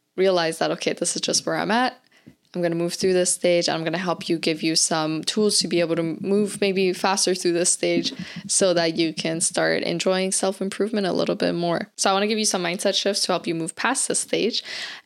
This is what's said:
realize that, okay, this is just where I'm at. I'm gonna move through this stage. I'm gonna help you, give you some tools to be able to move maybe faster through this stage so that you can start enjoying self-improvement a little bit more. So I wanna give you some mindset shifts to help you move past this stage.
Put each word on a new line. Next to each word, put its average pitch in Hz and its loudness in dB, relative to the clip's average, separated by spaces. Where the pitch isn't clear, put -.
realize 180 2
that, 156 0
okay, 160 -2
this - -4
is 156 -6
just - 0
where 160 -2
I'm 165 -2
at. 240 0
I'm 180 -2
gonna 170 0
move 170 -2
through 190 2
this 180 2
stage. 175 2
I'm 160 -2
gonna 160 -2
help 180 -4
you, 170 0
give 160 0
you 160 0
some 156 0
tools 214 2
to - 0
be 170 2
able 165 0
to 165 -2
move 196 0
maybe 190 2
faster 190 0
through 180 0
this 170 2
stage 175 0
so 190 2
that 165 2
you 160 0
can 165 -4
start 165 0
enjoying 185 0
self-improvement 196 -2
a - 0
little 175 0
bit 175 0
more. 170 -2
So - 0
I 196 4
wanna 196 2
give 214 0
you 214 0
some 185 0
mindset 185 0
shifts - 0
to 190 0
help 170 -2
you 170 -2
move 165 -6
past - 0
this 165 -2
stage. - -2